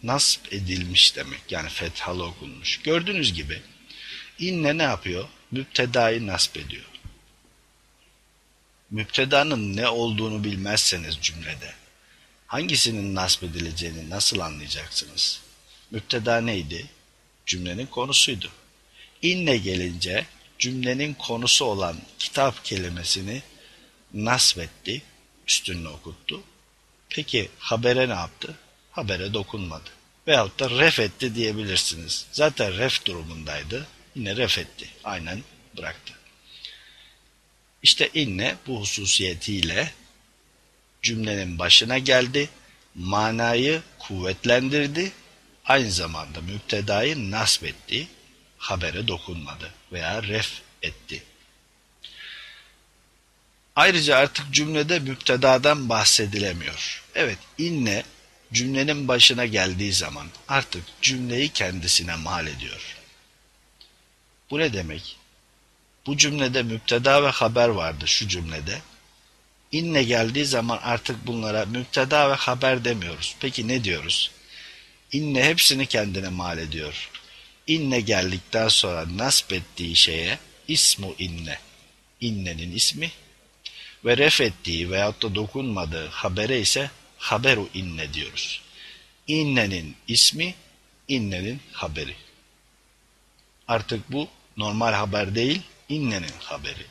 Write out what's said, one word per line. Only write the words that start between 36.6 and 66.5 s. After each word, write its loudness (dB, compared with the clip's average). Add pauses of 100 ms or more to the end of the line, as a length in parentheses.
İşte 6
inne 0 (120)
bu -6
hususiyetiyle -2 (1120)
cümlenin -2
başına 4
geldi. 2 (460)
Manayı 2 (180)
kuvvetlendirdi. 0 (540)
Aynı 4
zamanda -6
müptedayı -2
nasbetti, -2 (540)
habere -4
dokunmadı -8 (180)
veya -4
ref -4 (200)
etti. -10 (2500)
Ayrıca 8
artık 4
cümlede 2
müptedadan 6
bahsedilemiyor. 0 (120)
Evet, 0 (200)
inne 0 (500)
cümlenin 0
başına 6
geldiği 0
zaman -4 (200)
artık -2 (180)
cümleyi 0
kendisine 0
mal -4
ediyor. -10 (1500)
Bu -4
ne 0
demek? -8 (880)
Bu -2
cümlede 2